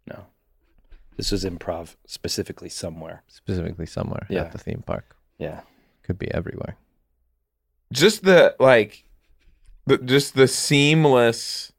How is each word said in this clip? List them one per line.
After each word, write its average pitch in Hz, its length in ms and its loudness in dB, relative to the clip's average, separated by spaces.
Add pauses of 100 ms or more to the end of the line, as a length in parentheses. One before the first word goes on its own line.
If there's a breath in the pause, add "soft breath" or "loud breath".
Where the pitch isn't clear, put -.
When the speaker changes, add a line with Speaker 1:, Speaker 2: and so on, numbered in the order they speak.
Speaker 1:
No. - 200 -18 (880)
This - 160 -6
was 95 120 -4
improv 85 520 -10 (100)
specifically - 640 -10
somewhere. 82 580 -14
Speaker 2:
Specifically 85 600 -8
somewhere - 440 -10
Speaker 1:
Yeah. - 120 -4
Speaker 2:
at - 100 -12
the - 60 -14
theme - 280 -12
park. - 300 -10 (220)
Speaker 1:
Yeah. 76 220 -10 (440)
Speaker 2:
Could 92 140 -6
be - 140 -8
everywhere. - 440 -10 (1160)
Speaker 3:
Just 185 320 2
the, 175 340 6
like, 120 460 4 (840)
the, 135 120 4
just 131 360 0
the 131 140 6
seamless 143 1300 2